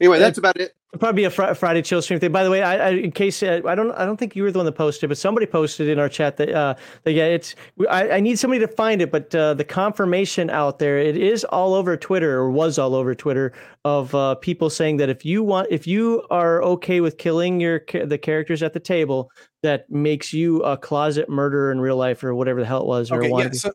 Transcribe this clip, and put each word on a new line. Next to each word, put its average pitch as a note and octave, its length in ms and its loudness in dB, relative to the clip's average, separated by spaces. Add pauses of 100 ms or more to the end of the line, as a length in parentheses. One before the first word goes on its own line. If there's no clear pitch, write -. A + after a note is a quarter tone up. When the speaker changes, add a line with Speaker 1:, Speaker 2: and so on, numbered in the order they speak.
Speaker 1:
Anyway, F3 160 8
Speaker 2:
Yeah. F3+ 80 8
Speaker 1:
that's - 140 2
about F3+ 200 2
it. F3+ 160 -8 (200)
Speaker 2:
It'll F3 60 -16
probably G#3+ 220 2
be - 20 2
a F#3 40 0
Fri-, F#3+ 240 0
Friday E3+ 280 0
chill F3 200 -2
stream E3 200 -2
thing. F3 100 2
By F#3+ 140 2
the F#3 40 2
way, F#3+ 120 2
I, F#3 260 2
I, - 40 2
in F#3 200 0
case, G3+ 320 -2
uh, F3 220 2
I E3+ 100 0
don't, A3+ 160 0
I - 140 -4
don't G#3 100 -2
think G#3+ 180 -6
you G3 100 -4
were G3+ 80 0
the F#3 80 0
one F3 60 0
that D#3 60 0
posted, D3+ 380 -2
but C#3+ 80 -4
somebody G#3+ 280 0
posted D#3 440 -2
in D3 100 2
our D3 80 2
chat C#3+ 300 -2
that, D3 160 0
uh, C#3+ 220 0 (280)
that, D#3+ 80 0
yeah, D#3 140 2
it's, E3+ 280 0 (220)
we, F#3 120 0
I, F#3 280 2
I G3 60 2
need A3 180 2
somebody B3+ 220 0
to A3 80 2
find A3 320 0
it, D#3 100 0
but, D#3 240 -2
uh, D3+ 200 2
the C#3+ 100 -2
confirmation F#3+ 840 -2
out C#3+ 300 -2
there, C#3+ 180 0
it D3+ 200 0
is G#3 260 0
all F#3+ 300 0
over F3+ 240 0
Twitter, D#3+ 400 0
or C3 120 0
was D3+ 300 0
all C3 160 0
over B2+ 180 0
Twitter, C3+ 380 -2 (320)
of, C#3+ 320 0
uh, C3+ 200 2
people E3 340 -2
saying D#3 280 0
that C#3 120 2
if C3 160 -6
you F#3+ 180 0
want, F#3+ 260 0
if D#3+ 160 -2
you A3+ 440 0
are E3+ 340 2
okay F3+ 380 0
with D#3+ 160 0
killing F3 420 0
your E3 200 0
cha-, - 260 -4
the D3 120 -2
characters D#3 460 -2
at D#3+ 80 -2
the D#3+ 80 -8
table, C#3 500 -2 (340)
that D3 280 -2
makes D3 400 -2
you D#3+ 320 0
a C#3 140 0
closet D3+ 500 -2
murderer C#3 460 0
in C3 80 -2
real C3 160 0
life, B2+ 260 -2
or B2+ 120 -4
whatever B2+ 260 -2
the A#2 40 -2
hell B2+ 140 -2
it - 80 -4
was, B2 240 -2
or B2 60 -2
Speaker 3:
Okay, A#2+ 100 0
yeah, B2 60 0
Speaker 2:
wanted B2+ 240 0
Speaker 3:
so G3+ 180 -6